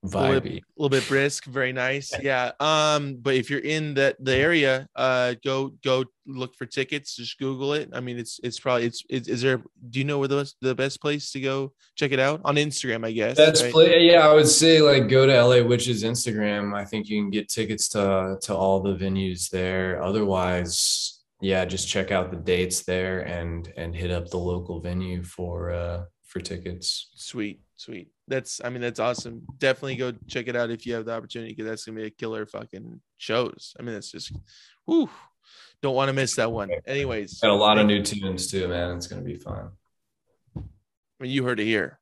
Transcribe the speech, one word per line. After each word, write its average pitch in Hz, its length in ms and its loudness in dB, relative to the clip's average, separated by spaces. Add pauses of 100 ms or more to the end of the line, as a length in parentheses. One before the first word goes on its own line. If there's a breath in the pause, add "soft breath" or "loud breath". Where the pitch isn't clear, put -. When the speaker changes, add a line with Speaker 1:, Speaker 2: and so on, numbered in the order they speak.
Speaker 1:
A - 40 -6
little 98 320 2
bit, - 140 -10
Speaker 2:
Vibey. - 80 -14 (140)
Speaker 1:
little 147 140 -2
bit 131 160 0
brisk, 139 380 0
very 127 280 -4
nice. 131 440 -4
Speaker 2:
<laughs> 139 60 -8
Yeah. 127 280 0 (100)
Speaker 1:
Yeah. 151 360 2
Um, 139 240 -4
but 131 160 0
if 123 140 0
you're 143 100 -4
in 151 340 -4
that, 139 240 2
the 131 160 0
area, 139 640 2
uh, 127 380 2 (100)
go, 135 240 -2 (160)
go 131 200 2 (220)
look 127 300 -10
for 127 100 -12
tickets. 139 480 -6
Just 120 240 -14
Google 135 360 -4
it. 151 180 -4
I 120 80 -8
mean, 123 180 -8
it's, 117 240 -12
it's 120 160 -8
probably, 123 280 0
it's, - 220 -6
it's, 127 200 -6
is 120 140 -2
there, 127 200 2 (280)
do 127 100 -4
you 135 40 0
know 147 140 -2
where 139 80 0
the 139 120 0
best, 139 220 -6
the 131 140 0
best 135 260 -4
place 147 320 -4
to 135 80 -10
go 135 320 -4 (220)
check 143 160 -2
it 131 80 0
out? 139 260 0
On 143 120 2
Instagram, 135 500 -2
I 113 60 -4
guess, 113 240 0
Speaker 2:
Best 156 260 8
Speaker 1:
right? 123 100 0
Speaker 2:
pla-, 156 120 10
yeah, 170 440 10
I 151 60 10
would 151 140 10
say, 160 320 8
like, 139 280 6
go 131 160 8
to 135 100 8
L 123 180 8
A 123 100 8
Witch's 120 400 2
Instagram. 107 720 -2
I 101 100 -4
think 104 240 -6
you 104 140 -2
can 101 80 -4
get 101 180 -4
tickets 110 420 -4
to, 95 520 0
to 98 140 -4
all 95 240 2
the 95 160 -2
venues 95 540 -4
there. 92 520 -2
Otherwise, 92 1160 -2 (200)
yeah, 95 240 0
just 92 240 -6
check 95 220 -4
out 92 220 -2
the 90 60 -10
dates 90 440 -2
there 92 380 -4
and, 85 560 -8
and 85 180 -8
hit 87 160 -4
up 87 200 -6
the 92 60 -6
local 90 440 -6
venue 90 420 -6
for, 87 480 -8
uh, 87 340 -6 (220)
for - 140 -10
tickets. 90 760 -10
Speaker 1:
Sweet, - 460 -10 (160)
sweet. 104 320 -18 (200)
That's, 131 360 -6
I 120 60 -6
mean, 123 100 -10
that's 120 200 -6
awesome. 117 420 -6 (160)
Definitely 135 380 -2
go 123 160 -4 (160)
check 120 200 -8
it 120 80 -6
out 117 140 -2
if 113 160 -8
you 120 80 -6
have 113 100 -8
the 113 80 -8
opportunity, 113 420 -10
'cause 110 120 -8
that's 110 180 -8
gonna 110 160 -12
be 110 60 -8
a 110 40 -10
killer 110 360 -8
fucking 110 540 -16 (180)
shows. - 600 -4
I - 40 -16
mean, 120 120 -10
that's 101 160 -12
just, - 220 -14 (540 soft breath)
whew, 320 240 2 (720 loud breath)
don't 135 140 0
wanna 135 180 2
miss 135 220 -2
that 117 140 0
one. 104 200 -6 (160)
Anyways, 127 540 -6
Speaker 2:
Got 110 100 4
a 101 40 6
lot 104 220 6
of 107 120 6
Speaker 1:
thank - 0 -
Speaker 2:
new 101 140 4
tunes 98 480 -6
too, 92 180 -2
man. 87 280 -4
It's 87 120 -10
gonna 98 140 -14
be - 140 -10
fun. - 360 -14 (840)
Speaker 1:
I - 40 -10 (600)
mean, 131 120 -8
you 135 120 -2
heard 123 160 -2
it 104 40 0
here. 107 380 -2